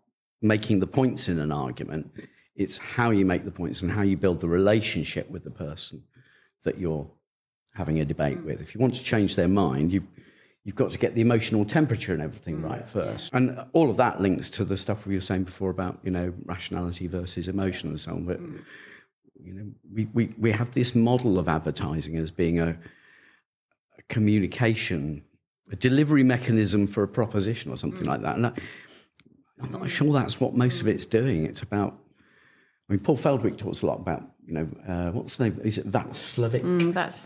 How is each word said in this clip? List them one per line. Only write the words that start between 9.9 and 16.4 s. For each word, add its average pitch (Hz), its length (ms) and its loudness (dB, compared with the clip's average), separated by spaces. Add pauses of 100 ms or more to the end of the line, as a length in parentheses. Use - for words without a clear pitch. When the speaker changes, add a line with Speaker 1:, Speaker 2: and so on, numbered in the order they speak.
Speaker 1:
you've, 95 140 0 (580)
you've 101 120 -10
got 110 160 0
to - 60 -8
get - 160 0
the 117 60 2
emotional 113 440 4
temperature 117 480 0
and 76 100 -2
everything 80 360 -8
Speaker 2:
Mm. 78 60 -6
Speaker 1:
right - 240 -8
first. - 440 -4
Speaker 2:
Yeah. 127 60 2
Speaker 1:
And 127 220 2 (120)
all 156 180 6
of 98 60 -2
that 120 240 2
links 95 300 2
to - 140 -2
the 92 120 -2
stuff - 300 -4
we 98 80 -2
were 95 60 0
saying 92 240 0
before 92 260 -4
about, 92 340 -4
you 95 60 -2
know, 90 220 -2 (120)